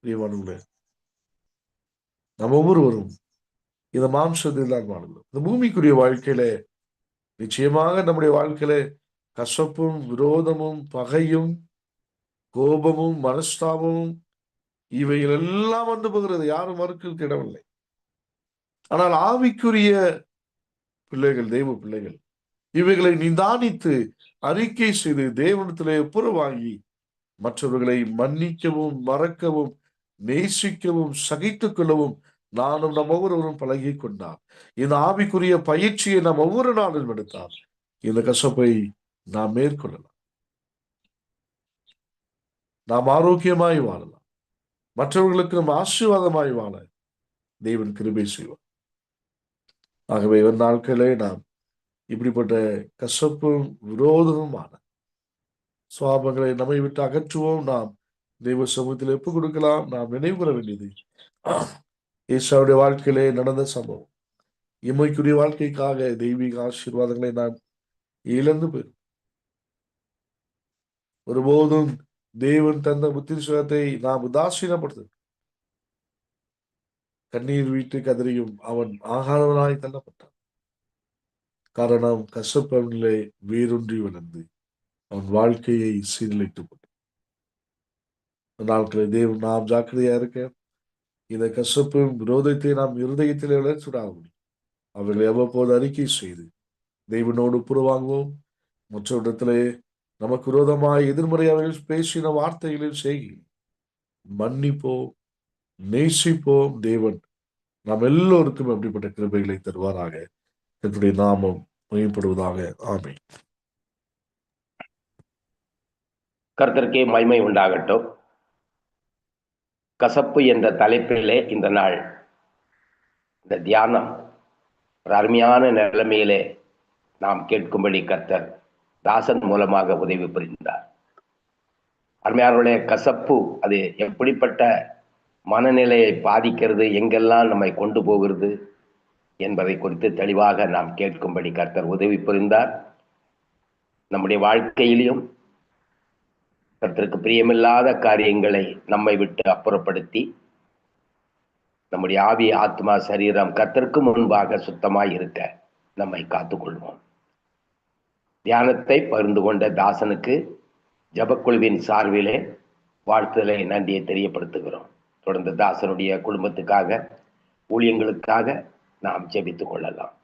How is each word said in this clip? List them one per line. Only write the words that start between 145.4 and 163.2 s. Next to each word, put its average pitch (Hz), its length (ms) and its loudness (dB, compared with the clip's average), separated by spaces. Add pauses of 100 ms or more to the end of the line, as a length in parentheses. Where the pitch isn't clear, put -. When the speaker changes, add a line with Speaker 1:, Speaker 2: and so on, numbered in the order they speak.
Speaker 2:
கர்த்தருக்கு 98 380 -2
பிரியமில்லாத 117 680 4 (100)
காரியங்களை 104 640 4 (220)
நம்மை 104 300 2
விட்டு 95 340 0
அப்புறப்படுத்தி 95 720 0 (1700)
நம்முடைய 92 300 -2
ஆவி, 113 300 4
ஆத்மா, 101 460 2
சரீரம் 98 560 0
கர்த்தருக்கு 127 480 2
முன்பாக 104 540 2
சுத்தமாய் 98 560 -2
இருக்க 90 280 -8 (560)
நம்மை 95 260 -6
காத்துக்கொள்வோம். 82 760 -8 (1500)
தியானத்தை 120 560 4
பகிர்ந்து 104 400 2
கொண்ட 104 280 2
தாசனுக்கு 98 640 0 (800)
ஜபக்குழுவின் 113 640 2
சார்பிலே 104 580 2 (680)
வாழ்த்துதலை, 104 600 0